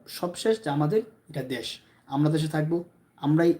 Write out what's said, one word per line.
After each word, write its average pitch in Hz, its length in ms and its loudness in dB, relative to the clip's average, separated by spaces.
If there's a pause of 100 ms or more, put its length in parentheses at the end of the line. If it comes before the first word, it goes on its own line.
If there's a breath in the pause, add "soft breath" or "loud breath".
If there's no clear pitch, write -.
সবশেষ 220 560 -4
যে 151 60 -4
আমাদের 151 320 2 (280)
এটা 139 120 -6
দেশ, 127 380 -8 (260 soft breath)
আমরা 147 240 2
দেশে 156 180 2
থাকবো, 156 360 -2 (320)
আমরাই 160 440 4